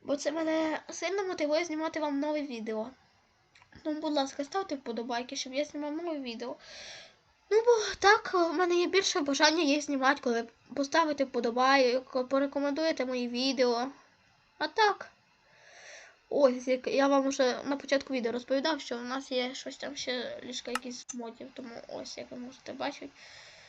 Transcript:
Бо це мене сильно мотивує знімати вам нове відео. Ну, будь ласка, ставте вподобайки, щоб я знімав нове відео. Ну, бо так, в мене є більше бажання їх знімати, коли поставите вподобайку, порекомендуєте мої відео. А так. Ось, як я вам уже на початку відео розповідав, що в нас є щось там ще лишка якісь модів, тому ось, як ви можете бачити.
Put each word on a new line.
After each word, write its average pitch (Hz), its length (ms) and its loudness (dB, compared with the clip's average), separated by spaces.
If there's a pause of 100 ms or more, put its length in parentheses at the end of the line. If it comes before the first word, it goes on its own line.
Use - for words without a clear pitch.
Бо 190 120 -2
це 233 160 -2
мене 320 580 0
сильно 359 340 -4
мотивує 349 420 0
знімати 320 340 -4
вам 294 200 0
нове 302 220 0
відео. 226 500 -6 (960)
Ну, 311 80 -2
будь 302 200 -2
ласка, 269 300 -2
ставте 381 320 -4
вподобайки, 240 600 -6
щоб 262 180 -8
я 285 120 0
знімав 294 280 -6
нове 320 260 -4
відео. 240 360 -8 (960)
Ну, 427 160 6
бо 427 340 4
так, 427 340 6
в 339 200 4
мене 349 220 4
є 349 120 4
більше 370 340 2
бажання 302 420 4
їх 294 200 2
знімати, 285 400 2
коли 233 240 -2 (280)
поставите 294 480 2
вподобайку, 254 1000 2
порекомендуєте 277 800 0
мої 247 220 -2
відео. 247 600 0 (680)
А 302 100 -2
так. 403 400 2 (1200)
Ось, 254 380 4
як 254 200 0
я 269 200 4
вам 269 200 4
уже 254 380 2
на 277 120 -2
початку 277 360 -2
відео 233 180 0
розповідав, 269 500 0
що - 160 -8
в 240 60 -10
нас 262 280 -8
є 254 220 -2
щось 269 240 -12
там - 180 -10
ще 233 520 -6
лишка 247 240 -10
якісь 247 420 -10
модів, 233 400 -12
тому - 160 -14 (180)
ось, - 300 -12
як 247 140 -14
ви - 60 -12
можете 247 360 -14
бачити. 277 360 -8 (600)